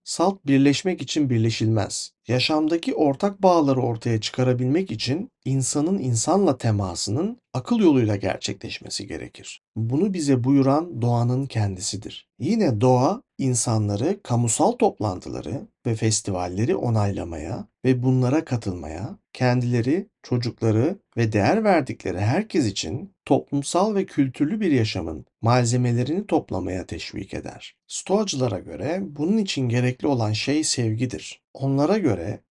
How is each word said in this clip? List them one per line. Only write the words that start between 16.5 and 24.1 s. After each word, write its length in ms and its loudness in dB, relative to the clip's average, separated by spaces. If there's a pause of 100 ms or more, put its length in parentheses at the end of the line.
onaylamaya 920 -2 (180)
ve 180 2
bunlara 420 2
katılmaya, 720 -6 (160)
kendileri, 760 0 (140)
çocukları 760 0 (180)
ve 140 2
değer 320 4
verdikleri 560 0
herkes 460 0
için 480 -6 (120)
toplumsal 720 0
ve 100 0
kültürlü 560 0